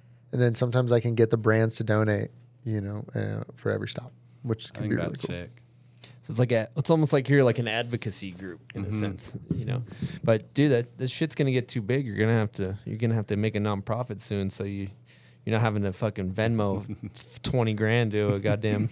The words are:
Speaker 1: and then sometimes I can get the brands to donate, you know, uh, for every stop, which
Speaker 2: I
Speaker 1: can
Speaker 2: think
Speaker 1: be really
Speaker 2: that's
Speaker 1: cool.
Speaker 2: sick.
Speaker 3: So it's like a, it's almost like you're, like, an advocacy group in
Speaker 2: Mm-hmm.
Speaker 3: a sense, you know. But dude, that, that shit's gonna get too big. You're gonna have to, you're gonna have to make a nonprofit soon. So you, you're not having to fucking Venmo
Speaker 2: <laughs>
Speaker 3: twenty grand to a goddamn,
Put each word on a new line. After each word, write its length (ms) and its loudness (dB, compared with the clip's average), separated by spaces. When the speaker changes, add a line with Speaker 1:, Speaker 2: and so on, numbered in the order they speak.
Speaker 1:
and 100 2
then 140 4
sometimes 360 2
I 80 6
can 140 0
get 160 6
the 80 2
brands 380 4
to 80 -2
donate, 460 2
you 180 -2
know, 320 -6
uh, 300 -4
for 180 -6
every 160 -2
stop, 240 -10
which 300 -4
Speaker 2:
I 20 -20
Speaker 1:
can 80 -8
Speaker 2:
think 80 -2
Speaker 1:
be 60 2
really 140 0
Speaker 2:
that's 180 -6
Speaker 1:
cool. 80 -6
Speaker 2:
sick. 160 -10
Speaker 3:
So 80 -10
it's 80 -2
like 120 2
a, 240 2
it's 140 0
almost 240 4
like 160 4
you're, 160 8
like, 120 4
an 120 -2
advocacy 640 -4
group 280 -12
in 80 -6
Speaker 2:
Mm-hmm. 140 -4
Speaker 3:
a 20 -2
sense, 320 -4
you 80 -4
know. 180 -4
But 280 0
dude, 200 4
that, 240 0
that 120 -4
shit's 260 -4
gonna 180 0
get 160 0
too 120 -4
big. 240 0
You're 120 -8
gonna 200 4
have 160 0
to, 300 -4
you're 140 -6
gonna 160 0
have 140 -2
to 100 -2
make 180 0
a 40 -2
nonprofit 600 -4
soon. 300 -4
So 160 -8
you, 240 -6
you're 100 -2
not 60 4
having 220 2
to 100 -2
fucking 400 -4
Venmo 520 0
Speaker 2:
<laughs> 40 -20
Speaker 3:
twenty 300 0
grand 380 2
to 220 2
a 80 0
goddamn, 500 0